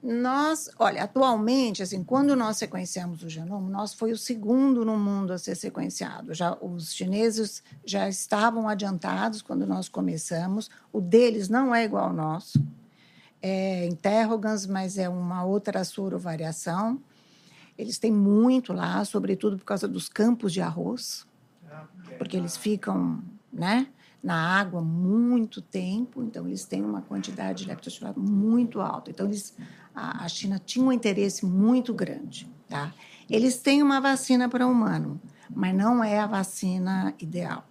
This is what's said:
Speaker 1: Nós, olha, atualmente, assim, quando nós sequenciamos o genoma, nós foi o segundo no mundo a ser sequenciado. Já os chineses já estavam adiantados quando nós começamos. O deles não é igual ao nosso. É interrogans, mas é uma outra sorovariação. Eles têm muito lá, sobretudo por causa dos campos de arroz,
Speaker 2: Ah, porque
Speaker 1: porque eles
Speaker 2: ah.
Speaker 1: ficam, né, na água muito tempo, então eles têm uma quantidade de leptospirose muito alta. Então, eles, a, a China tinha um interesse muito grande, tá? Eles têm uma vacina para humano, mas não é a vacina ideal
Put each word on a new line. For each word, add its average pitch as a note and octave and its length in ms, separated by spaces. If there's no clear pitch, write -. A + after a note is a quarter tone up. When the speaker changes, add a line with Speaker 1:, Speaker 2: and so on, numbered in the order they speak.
Speaker 1:
Nós, C4 720
olha, - 260
atualmente, A#3 760
assim, F#3+ 220
quando C#4 320
nós A3 220
sequenciamos F3 680
o E3+ 60
genoma, F3+ 400
nós G3+ 240
foi A3+ 180
o A3+ 60
segundo A#3+ 680
no A3 140
mundo G3 340
a F3+ 60
ser F#3+ 160
sequenciado. - 800
Já F3 260
os F3 320
chineses G#3+ 720
já G3 240
estavam G#3+ 640
adiantados G3 720
quando - 240
nós F#3 240
começamos. F3+ 800
O G#3+ 80
deles G#3+ 480
não B3+ 240
é A#3 120
igual G#3 240
ao F3+ 40
nosso. D#3 500
É F#3+ 460
interrogans, G#3+ 800
mas F#3+ 320
é F3+ 100
uma F3+ 340
outra F#3+ 400
sorovariação. F3+ 1200
Eles G#3+ 220
têm A3+ 120
muito G#3+ 640
lá, F3+ 320
sobretudo G3 520
por F#3 60
causa G3 240
dos F3+ 220
campos A3+ 420
de F3+ 100
arroz, F3 640
Speaker 2:
Ah, D3+ 160
porque F3 200
Speaker 1:
porque - 220
eles F3 200
Speaker 2:
ah. - 20
Speaker 1:
ficam, F#3+ 640
né, A3 340
na F3+ 120
água F3+ 220
muito G#3+ 800
tempo, G3+ 640
então - 240
eles - 180
têm - 180
uma G#2 200
quantidade - 600
de F#3+ 60
leptospirose - 500
muito G#3+ 640
alta. - 300
Então, G3 160
eles, G3+ 280
a, - 320
a - 20
China G3 300
tinha A#3+ 260
um C4 80
interesse G3+ 540
muito A3+ 480
grande, - 560
tá? C#3+ 240
Eles B3 300
têm C#4+ 240
uma C#4 180
vacina C4 480
para B3 160
humano, G3+ 560
mas F#3 200
não A3+ 280
é G#3 140
a G#3 80
vacina F#3+ 960
ideal E3 480